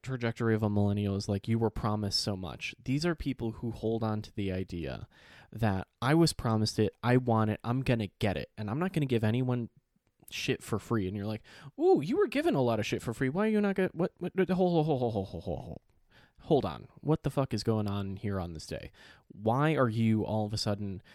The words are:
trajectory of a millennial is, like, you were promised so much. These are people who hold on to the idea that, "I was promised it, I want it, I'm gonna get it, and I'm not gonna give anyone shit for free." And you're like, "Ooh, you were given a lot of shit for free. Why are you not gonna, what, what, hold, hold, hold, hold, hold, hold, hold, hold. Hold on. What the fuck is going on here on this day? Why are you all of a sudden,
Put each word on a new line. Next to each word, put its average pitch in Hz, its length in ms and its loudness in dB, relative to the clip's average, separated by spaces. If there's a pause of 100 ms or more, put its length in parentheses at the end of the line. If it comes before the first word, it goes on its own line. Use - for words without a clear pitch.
trajectory 120 540 0
of 107 80 2
a 104 60 4
millennial 104 460 2
is, 98 140 -4
like, 101 180 -2
you 113 120 2
were 113 100 4
promised 107 520 -2
so 104 140 -2
much. 92 380 -8 (100)
These 143 220 -2
are 175 80 0
people 127 380 -4
who 117 180 -8
hold 113 340 -2
on 107 200 -2
to - 100 -18
the 98 180 -4
idea 85 560 -6 (440)
that, 104 360 -2 (140)
"I 135 140 2
was 165 180 6
promised 110 460 0
it, 107 240 2
I 123 140 6
want 113 340 2
it, - 120 -4
I'm 127 180 -2
gonna 113 260 0 (100)
get 98 200 0
it, 67 200 -8
and 104 140 -6
I'm 135 80 -4
not 185 120 -2
gonna 151 140 0
give 117 180 2
anyone 123 460 2 (600)
shit - 320 -4
for 107 160 -4
free." 107 280 -2
And 98 80 -6
you're 104 120 -6
like, 107 160 -8 (360)
"Ooh, 349 240 6
you 220 140 -2
were 403 100 4
given 285 280 0
a 139 60 2
lot 117 180 2
of 104 80 -2
shit - 160 -4
for 117 100 -4
free. 131 160 -2
Why 185 160 0
are 220 60 0
you 214 100 2
not 196 140 0
gonna, 190 180 0
what, 160 240 -2
what, 175 180 -6
hold, 185 140 2
hold, 175 380 4
hold, 127 120 2
hold, 117 140 0
hold, 98 140 -2
hold, - 160 -10
hold, 85 160 -4
hold. - 220 -12 (600)
Hold 131 220 2
on. 71 220 -8 (140)
What 151 200 0
the 156 80 -4
fuck 135 240 -2
is 107 80 -2
going 110 260 0
on 98 280 -6
here 98 240 -4
on 87 140 -6
this 78 120 -12
day? - 240 -10 (380)
Why 135 480 2
are 131 140 4
you 110 360 4
all 107 220 0
of 107 60 -8
a 107 40 -2
sudden, 101 460 -4 (120)